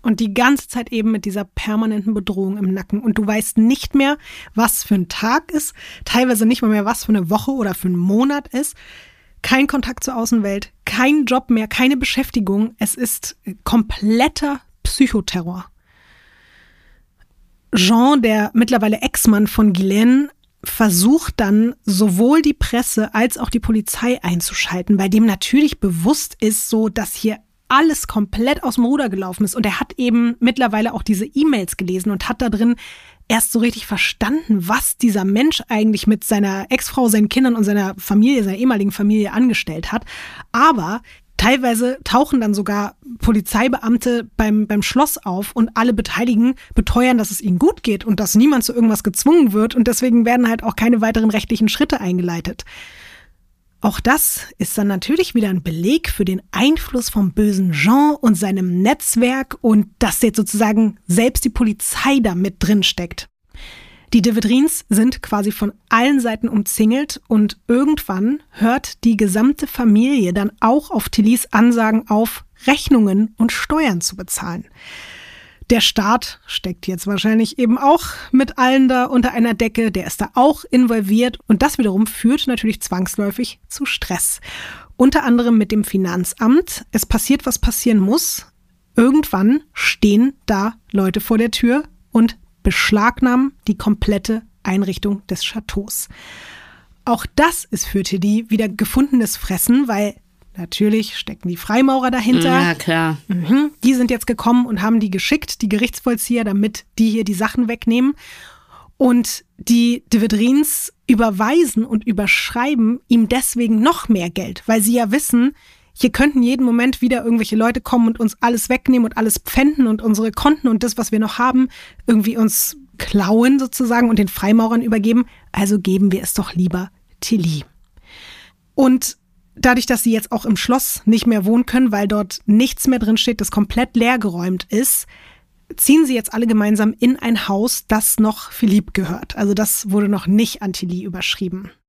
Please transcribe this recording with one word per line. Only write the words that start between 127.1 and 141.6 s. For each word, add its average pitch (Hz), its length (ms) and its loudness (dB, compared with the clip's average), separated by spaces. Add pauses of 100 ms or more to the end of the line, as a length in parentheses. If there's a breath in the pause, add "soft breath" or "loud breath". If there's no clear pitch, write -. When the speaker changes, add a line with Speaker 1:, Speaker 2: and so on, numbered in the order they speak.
Speaker 1:
Tilly. 165 440 -2 (1080 loud breath)
Und 262 440 2 (380)
dadurch, 247 300 2
dass 240 180 -2
sie 233 80 2
jetzt 220 200 -2
auch 233 140 -4
im 214 120 2
Schloss - 480 -2
nicht 220 220 2
mehr 208 180 2
wohnen 233 220 2
können, 247 240 2
weil 202 160 -2
dort 208 380 -4
nichts 226 420 2
mehr 247 120 2
drin 220 180 2
steht, 233 240 -2
das 202 100 -4
komplett 233 440 -2
leergeräumt 196 760 0
ist, - 360 -2 (720 soft breath)
ziehen 311 300 4
sie 262 80 -2
jetzt 226 200 -6
alle 226 140 -2
gemeinsam 214 500 2
in 254 200 2
ein 226 320 -2
Haus, 208 380 -2
das - 320 0
noch 214 320 0
Philippe 202 420 0
gehört. 180 420 -6
Also 202 180 0
das 208 360 -4
wurde 208 180 0
noch 202 200 -2
nicht 214 340 0
an 190 120 -6
Tilly 180 300 -8
überschrieben. 185 680 -8 (180)